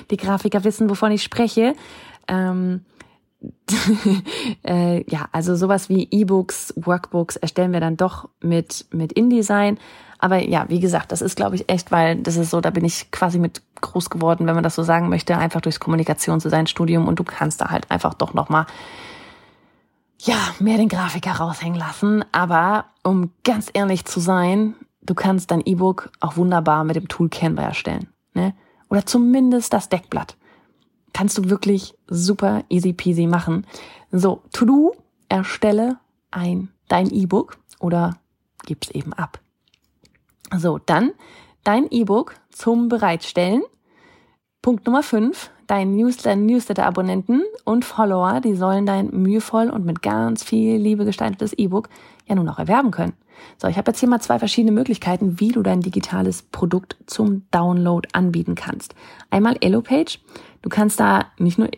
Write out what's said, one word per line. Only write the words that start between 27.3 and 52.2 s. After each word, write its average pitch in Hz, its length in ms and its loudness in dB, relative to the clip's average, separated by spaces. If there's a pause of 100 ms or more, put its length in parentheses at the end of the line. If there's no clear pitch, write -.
erstellen, - 440 -6 (260)
ne? 185 200 -2 (340)
Oder 196 180 0
zumindest 247 680 4
das 202 160 0
Deckblatt. - 480 -6 (760)
Kannst 202 260 0
du 185 120 0
wirklich 202 460 0 (120)
super 196 640 0
easy 180 240 2
peasy 170 340 0
machen. 170 400 0 (420)
So, 185 320 0 (120)
To-Do, 277 420 4 (320)
erstelle 214 720 0 (340)
ein, 180 380 -4 (180)
dein 185 240 2
E-Book 196 460 0 (220)
oder 175 360 0 (500)
gib's - 240 -10
eben 139 220 -8
ab. - 300 -10 (1120)
So, 165 220 0
dann 180 360 2 (500)
dein 220 260 2
E-Book 226 460 0 (160)
zum 233 360 0
Bereitstellen. 202 760 0 (1000)
Punkt 240 240 0
Nummer 240 160 2
fünf, 233 480 -2 (160)
dein 196 300 0
Newsletter, 233 400 0
Newsletter-Abonnenten 196 1080 0 (240)
und 240 200 0
Follower, 196 540 0
die 226 160 0
sollen 190 300 2
dein 196 240 0
mühevoll 220 600 0
und 220 140 -4
mit 170 200 -4
ganz 220 400 0
viel 220 340 2
Liebe 208 280 2
gestaltetes 208 480 -4
E-Book 196 360 -2 (380)